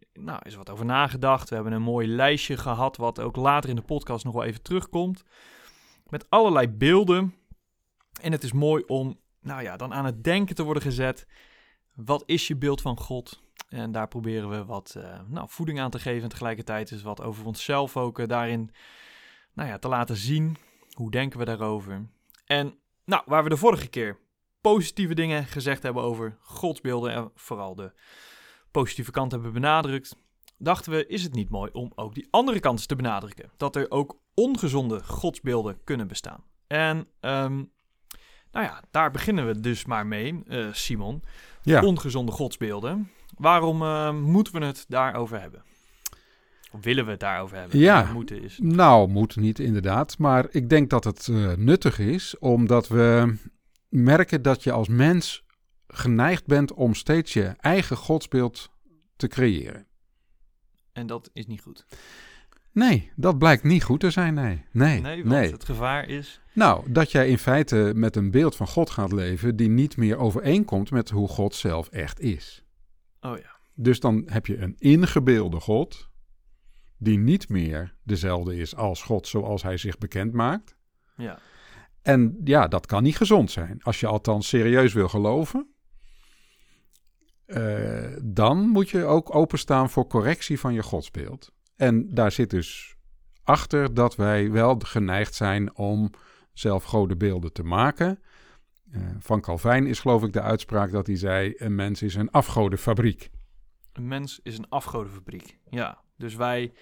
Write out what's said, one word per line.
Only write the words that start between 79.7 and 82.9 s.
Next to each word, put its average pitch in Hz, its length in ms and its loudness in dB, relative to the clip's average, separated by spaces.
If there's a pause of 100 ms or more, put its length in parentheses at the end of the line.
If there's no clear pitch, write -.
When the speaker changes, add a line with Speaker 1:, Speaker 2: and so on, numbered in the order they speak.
Speaker 2:
zich 90 220 -8
bekend 104 340 -4
maakt. 123 440 -2 (400)
Speaker 1:
Ja. 110 220 -12 (640)
Speaker 2:
En 131 420 4
ja, 139 240 4
dat 90 180 -2
kan 104 160 0